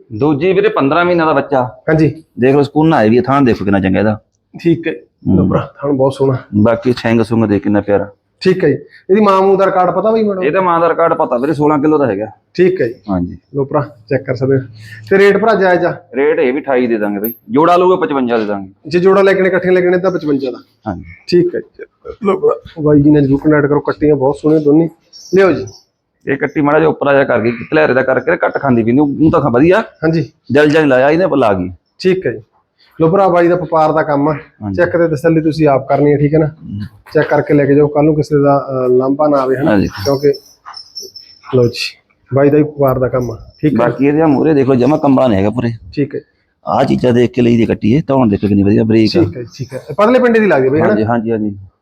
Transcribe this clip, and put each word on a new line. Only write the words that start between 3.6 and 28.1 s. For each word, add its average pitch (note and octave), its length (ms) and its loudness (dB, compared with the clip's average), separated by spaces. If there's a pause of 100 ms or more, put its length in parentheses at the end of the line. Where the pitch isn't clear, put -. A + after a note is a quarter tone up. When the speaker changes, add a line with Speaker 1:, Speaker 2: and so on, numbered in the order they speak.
Speaker 1:
ਕਿੰਨਾ G2+ 140 2
ਚੰਗਾ F#2+ 200 0
ਇਹਦਾ। G#2 200 -2 (420)
Speaker 2:
ਠੀਕ E3 260 -2
ਹੈ। D#3+ 40 -6
ਲਓ - 500 -4
Speaker 1:
ਹੂੰ। F#2+ 80 0
Speaker 2:
ਭਰਾ, - 320 -4
ਥਾਣ C#3+ 120 -2
ਬਹੁਤ C3+ 200 0
ਸੋਹਣਾ। C3+ 240 0 (260)
Speaker 1:
ਬਾਕੀ A#2 300 0
ਸਿੰਘ A#2 300 0
ਸੁੰਗ A2+ 220 0
ਦੇ G#2 140 0
ਕਿੰਨਾ G2+ 220 -2
ਪਿਆਰਾ। G2+ 280 -2 (320)
Speaker 2:
ਠੀਕ F#3 220 0
ਹੈ D#3 60 4
ਜੀ। C3 60 0 (340)
ਇਹਦੀ G3+ 120 4
ਮਾਂ G3 200 4
ਮੂੰਹ F#3+ 160 4
ਦਾ G3 80 2
ਰਿਕਾਰਡ F3+ 260 0
ਪਤਾ F#3 200 -2
ਬਈ A3 120 0
ਮੈਨੂੰ? G3 200 -4
Speaker 1:
ਇਹਦਾ D#3+ 180 0
ਮਾਂ E3+ 180 0
ਦਾ E3+ 100 2
ਰਿਕਾਰਡ E3 240 0
ਪਤਾ C3+ 240 -2
ਵੀਰੇ, C#3 160 -2
ਸੋਲਾਂ D3 260 0
ਕਿਲੋ D3+ 180 2
ਦਾ C#3+ 100 0
ਹੈਗਾ। G#2 180 -4 (280)
Speaker 2:
ਠੀਕ F3+ 280 0
ਹੈ B2 60 -2
ਜੀ। A2+ 60 -6 (160)
Speaker 1:
ਹਾਂਜੀ। F2+ 280 -4 (180)
Speaker 2:
ਲਓ C#3 100 -2
ਭਰਾ, C#3+ 160 -2 (280)
ਚੈੱਕ C3+ 160 -4
ਕਰ B2+ 100 -6
ਸਕਦੇ C3+ 220 0
ਹੋ। C3+ 60 -4 (460)
ਤੇ G3 80 2
ਰੇਟ G3 200 4
ਭਰਾ A3 180 0
ਜਾਇਜ਼ F3+ 300 0
ਆ? D#3+ 180 -6 (120)
Speaker 1:
ਰੇਟ D3 240 0
ਇਹ C3 140 0
ਵੀ D3 80 -4
ਅਠਾਈ B2+ 260 0
ਦੇ A#2 100 0
ਦਾਂਗੇ G#2 220 -4
ਬਈ। A2 140 -6 (160)
ਜੋੜਾ D#3+ 260 2
ਲਊਗਾ F3+ 200 2
ਪਚਵੰਜਾ C3+ 420 -2
ਦੇ A2 80 -2
ਦਾਂਗੇ। G2+ 240 -8 (180)
Speaker 2:
ਜੇ D#3 120 -2
ਜੋੜਾ F#3+ 220 2
ਲੈ G3 120 4
ਕੇ F#3+ 80 0
ਨੇ, F#3+ 60 2
ਇਕੱਠੀਆਂ F#3 260 0
ਲੈ F#3 80 2
ਕੇ F3+ 80 0
ਨੇ F3+ 80 2
ਤਾਂ F3+ 140 -2
ਪਚਵੰਜਾ D3 400 -4
ਦਾ। A#2 60 -12 (300)
Speaker 1:
ਹਾਂਜੀ। F2 160 -10 (240)
Speaker 2:
ਠੀਕ F3 280 0
ਹੈ - 40 -4
ਜੀ। - 240 -18 (400)
ਲਓ G3+ 140 0
ਭਰਾ, - 440 -4
ਬਾਈ D3+ 200 4
ਜੀ C#3+ 80 4
ਨੇ D3+ 120 4
ਜ਼ਰੂਰ C#3 220 2
ਕੰਟੈਕਟ D3+ 220 2
ਕਰੋ, C#3+ 140 0
ਕੱਟੀਆਂ D3+ 360 0
ਬਹੁਤ C#3 220 -2
ਸੋਹਣੀਆਂ D#3 240 0
ਦੋਨੇ। D#3 280 2 (460)
ਲਿਓ F#3+ 160 4
ਜੀ। A#2+ 140 -4 (600)
Speaker 1:
ਇਹ C#3 100 -2
ਕੱਟੀ C#3 240 -4
ਮਾੜਾ D3 180 2
ਜਿਹਾ D#3+ 100 2
ਉੱਪਰ - 180 -2
ਆ C#3+ 60 2
ਜਾ C#3 100 4
ਕਰ B2 180 -2
ਗਈ, A#2 100 -2
ਧਲੇਰੇ D3 420 -2
ਦਾ C3 80 0
ਕਰਕੇ C3 300 -2